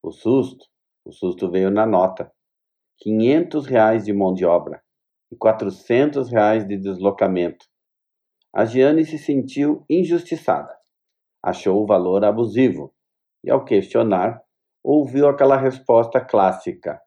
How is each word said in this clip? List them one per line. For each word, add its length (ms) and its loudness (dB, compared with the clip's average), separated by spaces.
O 60 -10
susto, 540 -2
o 80 -20
susto 360 -6
veio 220 0
na 140 0
nota. 440 -2
Quinhentos 680 0
reais 380 2
de 80 -6
mão 220 0
de 100 -4
obra 400 0
e 60 -20
quatrocentos 920 -2
reais 380 0
de 100 -6
deslocamento. 880 -2
A 140 0
Giane 400 2
se 120 -10
sentiu 720 -4
injustiçada. 880 -2
Achou 400 -2
o 60 0
valor 380 2
abusivo 680 0
e, 80 -10
ao 140 0
questionar, 800 -2
ouviu 460 2
aquela 260 4
resposta 640 0
clássica 880 -2